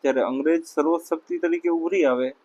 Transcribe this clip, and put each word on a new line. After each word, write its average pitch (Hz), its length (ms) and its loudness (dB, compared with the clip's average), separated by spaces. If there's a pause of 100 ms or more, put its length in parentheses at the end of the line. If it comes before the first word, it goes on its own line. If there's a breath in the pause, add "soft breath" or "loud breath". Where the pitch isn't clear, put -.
જ્યારે 131 200 2
અંગ્રેજ 143 420 0
સર્વશક્તિ 165 760 -2
તરીકે 170 280 -2
ઉભરી 165 360 0
આવે 127 240 0 (160)